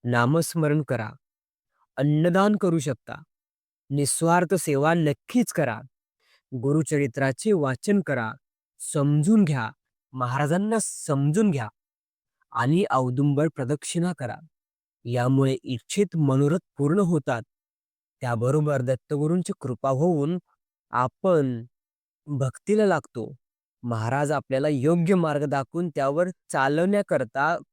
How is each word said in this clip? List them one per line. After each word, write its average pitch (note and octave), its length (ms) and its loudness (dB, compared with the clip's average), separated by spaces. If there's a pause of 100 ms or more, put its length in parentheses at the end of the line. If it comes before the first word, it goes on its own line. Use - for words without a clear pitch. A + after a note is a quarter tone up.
नामस्मरण D3 800 2
करा, A2+ 260 -6 (880)
अन्नदान E3+ 580 2
करू F3 240 0
शकता, C#3 440 -8 (640)
निस्वार्थ E3 640 0
सेवा D#3 400 2
नक्कीच E3+ 580 0
करा, B2+ 300 -2 (720)
गुरुचरित्राचे C#3 1000 0
वाचन E3+ 480 0
करा, B2 300 -4 (480)
समजून D3+ 640 2
घ्या, C3+ 260 0 (440)
महाराजांना C#3+ 680 0
समजून D#3 680 0
घ्या B2 160 -4 (840)
आणि D3+ 400 2
औदुंबर C3+ 560 0
प्रदक्षिणा D#3 640 -4
करा. B2 220 -8 (680)
यामुळे C3 600 2
इच्छित - 540 -4
मनोरथ C#3+ 420 2 (180)
पूर्ण D3 220 2
होतात. D#3 420 0 (800)
त्याबरोबर C3 600 0
दत्तगुरूंची D3+ 800 -2
कृपा B2+ 300 -4
होऊन D3+ 480 2 (520)
आपण B2+ 760 0 (640)
भक्तीला D3 580 0
लागतो. C3+ 500 -2 (480)
महाराज B2 480 -2
आपल्याला C#3 360 -2
योग्य E3 480 2
मार्ग D3+ 300 0
दाखवून C#3+ 440 -4
त्यावर C#3+ 380 -2 (220)
चालवण्याकरता D#3 1080 0 (160)